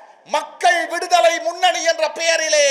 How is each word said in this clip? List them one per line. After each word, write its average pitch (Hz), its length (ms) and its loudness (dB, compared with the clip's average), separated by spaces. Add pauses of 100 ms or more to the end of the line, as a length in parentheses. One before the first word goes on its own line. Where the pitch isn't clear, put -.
(240)
மக்கள் 320 640 -2
விடுதலை 349 540 0
முன்னணி 339 420 -2
என்ற 311 280 0
பெயரிலே 320 600 0